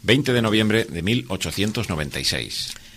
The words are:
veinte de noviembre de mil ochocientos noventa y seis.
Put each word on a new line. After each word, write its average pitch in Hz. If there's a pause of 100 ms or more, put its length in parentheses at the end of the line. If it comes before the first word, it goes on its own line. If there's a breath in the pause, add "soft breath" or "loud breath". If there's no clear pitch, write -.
veinte 127
de 120
noviembre 110
de 80
mil 110
ochocientos 98
noventa 73
y 67
seis. - (240 loud breath)